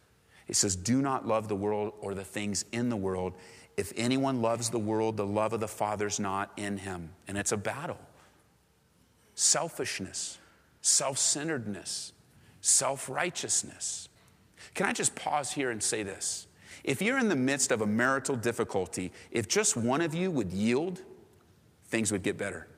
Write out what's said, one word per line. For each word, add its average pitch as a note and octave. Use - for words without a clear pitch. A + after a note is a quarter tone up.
It -
says, G2
"Do A2
not C3+
love A2
the G#2+
world G#2
or G2+
the F#2+
things G#2
in A#2+
the A2+
world. F#2
If G2
anyone C3
loves A#2
the A#2+
world, A2
the G#2
love G#2+
of A2+
the G#2+
Father's G#2
not G2
in G2+
him." F#2
And G2
it's G2+
a A2+
battle. A2
Selfishness, -
self-centeredness, C#3
self-righteousness. -
Can F#3
I -
just -
pause D3
here C3
and A2
say A2
this? -
If -
you're A#3+
in A#3
the E3+
midst C3+
of A2+
a G#2
marital C3
difficulty, G2+
if A#2
just G#3
one B2
of E3
you F3+
would A2
yield, B2
things A2
would G2
get F#2
better. F#2